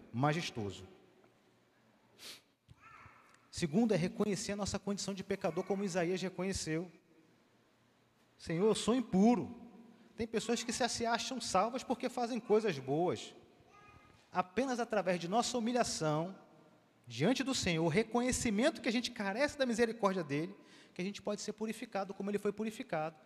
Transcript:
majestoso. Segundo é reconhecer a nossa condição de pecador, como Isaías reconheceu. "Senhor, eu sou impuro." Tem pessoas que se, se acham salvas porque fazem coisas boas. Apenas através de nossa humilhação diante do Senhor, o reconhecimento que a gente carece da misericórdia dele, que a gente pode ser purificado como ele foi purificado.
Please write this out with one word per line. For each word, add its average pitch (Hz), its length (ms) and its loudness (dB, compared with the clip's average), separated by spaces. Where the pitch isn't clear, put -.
majestoso. 117 760 -2
Segundo 214 420 2
é 180 40 4
reconhecer 202 560 -2
a - 20 -4
nossa 202 240 -4
condição 196 340 -4
de 190 100 -6
pecador, 185 400 -2
como 196 200 -2
Isaías 180 380 0
reconheceu. 180 680 -4
"Senhor, 170 280 0
eu 220 100 4
sou 226 200 2
impuro." 202 580 4
Tem 233 120 -4
pessoas 226 360 -2
que - 80 -4
se, 240 160 0
se 233 180 -4
acham 233 360 -2
salvas 233 420 0
porque 254 240 -2
fazem 240 320 -2
coisas 208 400 4
boas. 139 560 -2
Apenas 226 480 0
através 185 400 2
de 165 80 -4
nossa 226 300 2
humilhação 190 760 0
diante 156 360 2
do 262 100 -2
Senhor, 165 300 2
o 170 60 4
reconhecimento 233 920 2
que - 80 0
a - 20 4
gente 240 200 -2
carece 220 460 -2
da 262 80 0
misericórdia 220 580 2
dele, 151 320 -4
que - 80 -6
a 180 40 -2
gente 202 160 -8
pode 208 200 -4
ser 208 120 -6
purificado 202 600 -6
como 202 160 -4
ele 202 100 0
foi 202 120 0
purificado. 202 640 -4